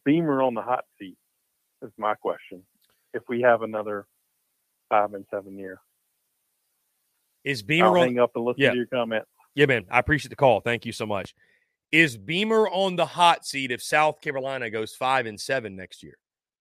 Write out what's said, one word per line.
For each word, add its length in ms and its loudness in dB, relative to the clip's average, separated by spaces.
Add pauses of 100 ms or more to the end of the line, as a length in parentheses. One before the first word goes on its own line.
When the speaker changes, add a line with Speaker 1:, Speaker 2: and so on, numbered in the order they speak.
Speaker 1:
Beamer 360 2
on 120 2
the 80 -4
hot 240 -4 (140)
seat? 180 -16 (640)
Is 160 -16
my 160 -2
question. 480 -8 (520)
If 140 -8
we 140 -2
have 220 4
another 420 -6 (840)
five 280 0
and 160 -14
seven 260 -10
year. 220 -14 (1600)
Speaker 2:
Is 200 -4
Beamer 240 4
Speaker 1:
I'll 160 6
Speaker 2:
on 60 4
Speaker 1:
hang 100 0
up 160 4
and 100 -4
listen 160 -2
Speaker 2:
Yeah. 80 6
Speaker 1:
to 80 2
your 80 -2
comment. 400 -2 (300)
Speaker 2:
Yeah, 100 6
man. 240 2
I 80 0
appreciate 320 0
the 60 -14
call. 260 4
Thank 240 -4
you 60 -6
so 160 -6
much. 260 -6 (580)
Is 260 4
Beamer 520 0
on 260 0
the 100 0
hot 400 2
seat 260 -6
if 100 -6
South 400 0
Carolina 480 -8
goes 260 -8
five 300 -2
and 160 -12
seven 340 -6
next 280 -18
year? 140 -20 (440)